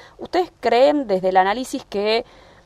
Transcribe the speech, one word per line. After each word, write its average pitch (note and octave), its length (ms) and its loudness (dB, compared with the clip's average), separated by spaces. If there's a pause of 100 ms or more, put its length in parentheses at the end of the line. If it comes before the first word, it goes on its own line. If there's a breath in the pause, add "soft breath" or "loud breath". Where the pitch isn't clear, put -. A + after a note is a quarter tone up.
(200 loud breath)
¿Ustedes - 400 -4
creen C4 480 2
desde F#3 220 0
el F#3 80 2
análisis A3+ 480 0
que, G#3+ 400 -2 (400 soft breath)